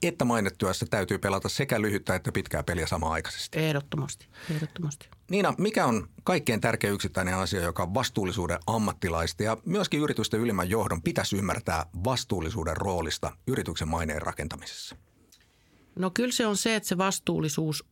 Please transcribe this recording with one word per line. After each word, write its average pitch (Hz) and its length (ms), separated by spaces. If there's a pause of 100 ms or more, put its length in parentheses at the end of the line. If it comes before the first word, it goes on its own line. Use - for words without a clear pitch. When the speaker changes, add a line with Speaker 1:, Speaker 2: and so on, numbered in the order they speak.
Speaker 1:
että 170 220
mainetyössä 104 680
täytyy 98 280
pelata 98 300
sekä 127 320
lyhyttä 101 340
että 92 180
pitkää - 300
peliä 85 240
samanaikaisesti. 80 720
Speaker 2:
Ehdottomasti, 147 680 (220)
ehdottomasti. 156 580 (220)
Speaker 1:
Niina, 180 280
mikä 196 280
on 110 220 (160)
kaikkein 143 360
tärkein 107 340
yksittäinen 92 400
asia, 95 280
joka 85 320
vastuullisuuden 92 720
ammattilaista 92 760
ja 110 220
myöskin 175 360
yritysten 127 400
ylimmän 95 300
johdon 90 320
pitäisi - 340
ymmärtää 87 500 (180)
vastuullisuuden 90 720
roolista 87 600 (100)
yrityksen 92 420
maineen 78 340
rakentamisessa? - 720 (1000)
Speaker 2:
No 180 140
kyllä 240 220
se 240 140
on 208 100
se, 226 200
että 214 120
se 180 100
vastuullisuus 160 920